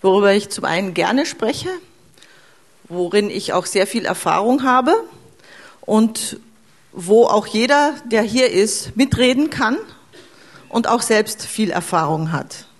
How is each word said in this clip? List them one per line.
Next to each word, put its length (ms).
worüber 320
ich 160
zum 160
einen 300
gerne 320
spreche, 420
worin 400
ich 240
auch 140
sehr 200
viel 200
Erfahrung 560
habe 320
und 580
wo 340
auch 200
jeder, 500
der 120
hier 260
ist, 480
mitreden 540
kann 260
und 160
auch 160
selbst 420
viel 260
Erfahrung 600
hat. 320